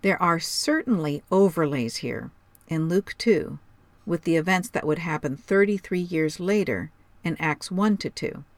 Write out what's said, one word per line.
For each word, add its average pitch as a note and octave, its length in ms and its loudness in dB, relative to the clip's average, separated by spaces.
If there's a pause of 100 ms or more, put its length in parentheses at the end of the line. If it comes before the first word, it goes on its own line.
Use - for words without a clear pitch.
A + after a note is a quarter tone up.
There F#3+ 200 2
are E3+ 180 4
certainly E3+ 920 0
overlays D#3 680 2
here A#2+ 340 -8 (360)
in D#3+ 220 -2
Luke F#3 280 0
two E3+ 420 0 (460)
with E3 180 -2
the E3 120 2
events F3+ 340 2
that - 160 -4
would D3+ 140 0
happen D3+ 380 -4
thirty-three G3 640 0
years E3 400 -2
later F3 520 -2 (320)
in E3 160 -2
Acts D#3 320 -4
one G3+ 260 2
to D#3 120 -4
two. - 340 -8 (140)